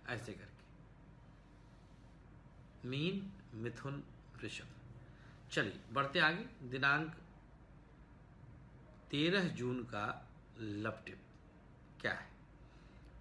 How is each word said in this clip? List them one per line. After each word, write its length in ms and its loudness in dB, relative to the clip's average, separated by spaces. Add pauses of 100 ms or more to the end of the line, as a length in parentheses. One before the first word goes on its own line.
ऐसे 240 -2
करके। 320 -12 (2250)
मीन, 440 2 (220)
मिथुन, 480 -2 (340)
वृषभ। 320 -6 (840)
चलिए 280 4 (120)
बढ़ते 260 6
आगे। 260 10 (260)
दिनांक 400 6 (2000)
तेरह 400 8
जून 340 2
का 220 0 (540)
लव 460 0
टिप 120 -8 (840)
क्या 120 4
है? 160 -6 (920)